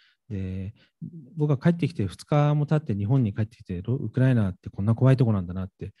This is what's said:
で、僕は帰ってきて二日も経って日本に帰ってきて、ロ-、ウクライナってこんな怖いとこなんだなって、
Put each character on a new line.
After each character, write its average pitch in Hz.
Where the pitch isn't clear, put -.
で、 95
僕 147
は 135
帰 170
っ 175
て 165
き -
て 101
二 -
日 147
も 147
経 156
っ 151
て 123
日 101
本 131
に 98
帰 113
っ 107
て -
き -
て、 87
ロ-、 120
ウ 110
ク -
ラ 131
イ 127
ナ 101
っ 87
て -
こ -
ん -
な 113
怖 127
い 127
と 127
こ 113
な 98
ん 87
だ 87
な 92
っ 92
て、 -